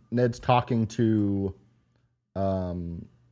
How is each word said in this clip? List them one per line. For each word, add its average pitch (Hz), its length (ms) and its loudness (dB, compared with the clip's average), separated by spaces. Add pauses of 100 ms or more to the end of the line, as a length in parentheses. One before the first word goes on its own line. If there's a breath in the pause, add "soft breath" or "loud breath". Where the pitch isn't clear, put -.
(120)
Ned's 120 280 2
talking 120 480 2
to, 101 680 0 (800)
um, 90 720 -4 (260)